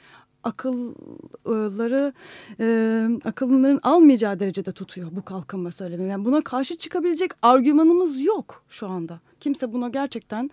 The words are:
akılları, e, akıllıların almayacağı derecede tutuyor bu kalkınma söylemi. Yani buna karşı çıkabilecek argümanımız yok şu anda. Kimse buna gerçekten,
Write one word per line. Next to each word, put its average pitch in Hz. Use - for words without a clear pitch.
akılları, 233
e, 226
akıllıların 262
almayacağı 254
derecede 190
tutuyor 180
bu 190
kalkınma 185
söylemi. 180
Yani 196
buna 277
karşı 269
çıkabilecek 339
argümanımız 294
yok 349
şu -
anda. 170
Kimse 269
buna 247
gerçekten, 262